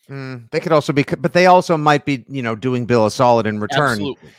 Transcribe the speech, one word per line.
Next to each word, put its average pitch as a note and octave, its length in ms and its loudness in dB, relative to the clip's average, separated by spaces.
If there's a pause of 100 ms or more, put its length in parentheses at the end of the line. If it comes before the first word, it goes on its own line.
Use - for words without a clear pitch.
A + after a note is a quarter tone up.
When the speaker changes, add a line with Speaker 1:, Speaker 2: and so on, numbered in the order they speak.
Speaker 1:
Mm, C3 420 -14
they D#3 100 -8
could E3 120 -4
also D#3 200 2
be, C#3 100 0
but D#3 300 -6
they F3+ 140 4
also F3+ 300 4
might D3 280 2
be, C3+ 240 -6
you C3+ 140 -8
know, A2+ 120 -4
doing B2 320 -4
Bill A2+ 200 4
a G#2+ 40 0
solid A#2+ 360 2
in G#2+ 120 -4
return. C3+ 340 -2
Speaker 2:
Absolutely. A2 360 -8 (100)